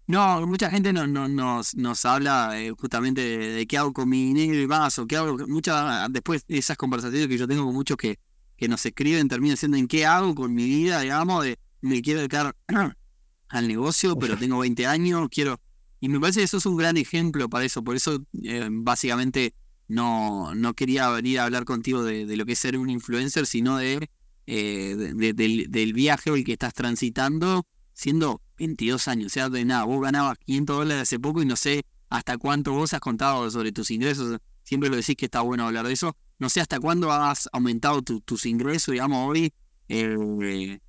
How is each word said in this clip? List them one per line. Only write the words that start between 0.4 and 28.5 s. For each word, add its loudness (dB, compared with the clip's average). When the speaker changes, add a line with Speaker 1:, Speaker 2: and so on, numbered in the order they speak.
Speaker 1:
mucha 0
gente 2
no, 0
no, -2
nos, -2
nos -2
habla, 2
eh, -6
justamente -2
de, -2
de -2
qué -2
hago 0
con 0
mi 4
dinero 4
y 0
más, 2
o -4
qué -2
hago, 0
muchas, 0
después -2
esas 0
conversaciones 0
que 0
yo 0
tengo 2
con 0
muchos 0
que, -2
que -2
nos 0
escriben 2
terminan 2
siendo 2
en 2
qué 2
hago 4
con -2
mi 2
vida, 2
digamos, 0
de -4
me 0
quiero 0
dedicar -2
<clears throat> -4
al 0
negocio, 0
pero 0
Speaker 2:
Uf. -4
Speaker 1:
tengo 0
veinte 0
años, 2
quiero, -2
y -2
me 2
parece 2
que 4
sos 0
un 2
gran 2
ejemplo 0
para 0
eso, -2
por -2
eso, 0
eh, -4
básicamente 0
no, -2
no 0
quería 0
venir 0
a 2
hablar -2
contigo -2
de, -2
de -4
lo -2
que -2
es 0
ser 0
un -2
influencer, -2
sino 0
de, -2
eh, -2
de, -4
de, 2
del, 0
del 0
viaje 2
o 2
el 0
que -2
estás -4
transitando, 0
siendo 0